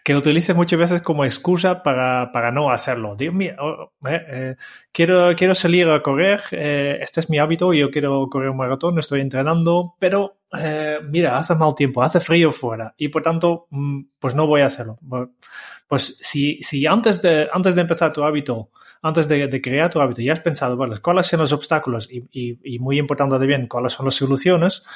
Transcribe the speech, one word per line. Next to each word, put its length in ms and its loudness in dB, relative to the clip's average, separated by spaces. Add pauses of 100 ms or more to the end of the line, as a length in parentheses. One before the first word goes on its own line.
Que 100 2
utilice 380 2
muchas 260 2
veces 240 2
como 220 0
excusa 580 0
para, 480 0
para 220 -2
no 180 0
hacerlo. 460 -4
Dios 160 -4
mío, 260 -2
oh, 340 -8 (140)
eh, 220 -2
eh, 280 -8 (360)
quiero, 420 4
quiero 200 4
salir 340 4
a 140 4
correr, 380 2 (100)
eh, 500 -4
este 200 -6
es 100 -4
mi 80 0
hábito, 340 2
yo 180 2
quiero 380 -2
correr 220 -2
un 80 -6
maratón, 400 -2
estoy 240 -2
entrenando, 760 0
pero, 420 0 (180)
eh, 400 -4 (100)
mira, 300 2
hace 160 0
mal 200 2
tiempo, 280 2
hace 180 2
frío 320 4
fuera, 460 -8
y 100 -4
por 140 -4
tanto, 480 0
mm, 300 -6 (180)
pues 160 -4
no 120 2
voy 140 4
a 60 4
hacerlo. 340 -8
Bueno, 320 -8 (560)
pues 320 -2
si, 420 -2
si 220 -4
antes 380 2
de, 300 4
antes 240 2
de 60 2
empezar 300 0
tu 120 -2
hábito, 460 -2 (320)
antes 260 0
de, 180 2
de 160 -4
crear 260 0
tu 120 0
hábito, 200 0
ya 120 0
has 80 -2
pensado, 360 -2
"Vale, 220 -4
¿cuáles 300 0
son 100 0
los 140 2
obstáculos?" 580 -2
Y, 220 -12
y, 420 -8
y 60 -6
muy 180 0
importante 400 0
también, 300 0
"¿cuáles 240 -4
son 140 -6
las 100 -2
soluciones?", 680 2 (100)